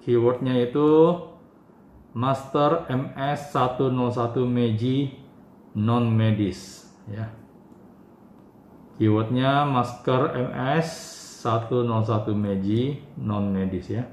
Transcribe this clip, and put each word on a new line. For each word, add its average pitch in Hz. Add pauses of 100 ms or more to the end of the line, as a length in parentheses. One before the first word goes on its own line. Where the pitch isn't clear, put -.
Keywordnya 123
itu 151 (1040)
Master 147
M 135
S 143
satu 127
nol 123
satu 123
Meiji 123 (640)
non 117
medis 107 (160)
ya. 110 (1700)
Keywordnya 123
masker 131
M 120 (320)
S 160 (560)
satu 120
nol 113
satu 107
Meiji 104 (240)
non 101
medis 95
ya. 117